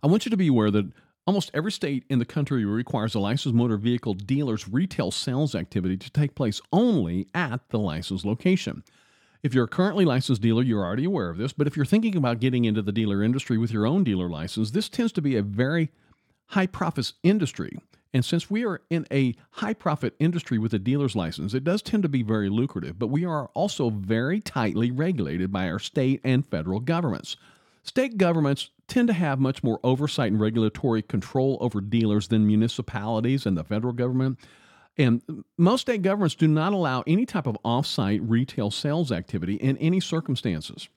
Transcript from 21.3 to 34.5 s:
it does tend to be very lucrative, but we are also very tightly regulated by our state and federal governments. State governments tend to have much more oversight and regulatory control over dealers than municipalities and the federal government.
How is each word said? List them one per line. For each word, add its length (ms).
it 120
does 160
tend 220
to 60
be 140
very 260
lucrative, 480
but 100
we 180
are 280
also 360
very 500
tightly 500
regulated 600
by 180
our 80
state 460
and 240
federal 320
governments. 560
State 340
governments 540
tend 220
to 40
have 260
much 220
more 220
oversight 480
and 80
regulatory 600
control 580
over 220
dealers 480
than 180
municipalities 1000
and 120
the 60
federal 300
government. 460